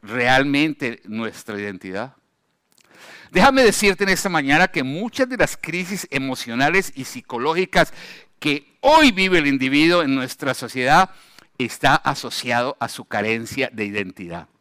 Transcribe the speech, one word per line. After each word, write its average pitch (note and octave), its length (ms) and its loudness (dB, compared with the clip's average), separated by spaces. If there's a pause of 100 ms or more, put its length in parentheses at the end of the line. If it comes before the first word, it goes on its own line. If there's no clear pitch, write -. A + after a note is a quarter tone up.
realmente C3+ 1000 0
nuestra G#2+ 540 -10
identidad? G2+ 560 -10 (1160)
Déjame C4 320 4
decirte G3+ 420 2
en F#3+ 60 0
esta F#3+ 180 0
mañana D#3 400 2
que D#3 140 -4
muchas G#3 460 -4
de B3 100 -10
las D#3+ 180 0
crisis F3+ 540 -8
emocionales C3+ 840 -2
y C3+ 100 -10
psicológicas C#3+ 880 -2 (460)
que - 420 -4
hoy D4+ 300 8
vive F#3 280 2
el D3 80 2
individuo C#3+ 560 4
en C3+ 120 0
nuestra C3 400 -4
sociedad C3 560 2 (480)
está C3 360 0
asociado B2+ 840 -2
a A2+ 80 -6
su - 180 -12
carencia A2+ 680 -4
de G#2+ 140 -6
identidad. F#2 600 -8 (120)